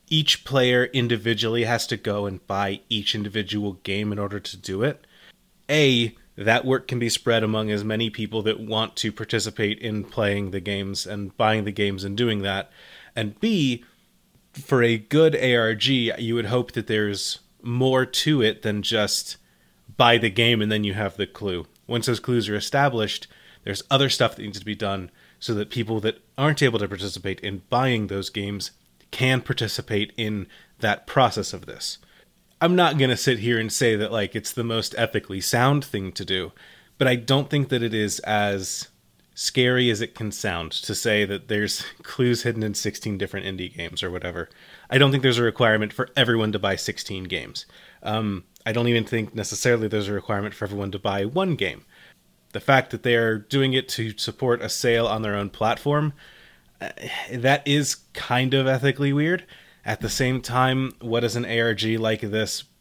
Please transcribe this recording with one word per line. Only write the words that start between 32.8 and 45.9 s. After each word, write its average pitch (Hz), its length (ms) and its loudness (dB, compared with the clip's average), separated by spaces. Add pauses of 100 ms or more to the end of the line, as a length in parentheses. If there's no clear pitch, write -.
gonna 131 200 4
sit 123 220 0
here 117 180 2
and 110 140 -2
say 117 240 2
that, 104 160 -2
like, 107 240 -2
it's - 160 -6
the 120 120 -4
most 113 340 -2
ethically 101 440 -2
sound 135 420 2
thing 95 280 -6
to - 120 -8
do, 92 280 -4 (460)
but 135 100 4
I 127 80 4
don't 135 340 0
think 143 200 0
that 123 120 0
it 113 120 -2
is 107 260 0
as 101 720 -2 (440)
scary 127 560 2
as 107 120 0
it 110 120 -8
can 107 180 -8
sound 85 420 -6
to - 200 -6
say 107 320 2
that 98 220 -6
there's 104 360 -2 (100)
<laughs> - 100 -20
clues 120 400 0
hidden 113 180 -2
in 107 120 -2
sixteen 104 440 -4
different 98 280 -6
indie 92 300 -8
games 85 280 -8
or 90 80 -4
whatever. 87 380 -6 (400)
I 131 80 4
don't 139 120 6
think 135 140 0
there's 123 140 4
a 120 60 2
requirement 107 500 2